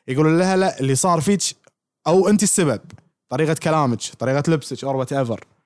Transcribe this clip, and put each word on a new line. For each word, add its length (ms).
يقولون 320
لها، 160
"لا، 240
اللي 160
صار 260
فيك 200
أو 220
أنت 140
السبب. 380
طريقة 240
كلامك، 460
طريقة 280
لبسك، 380
or 200
whatever." 340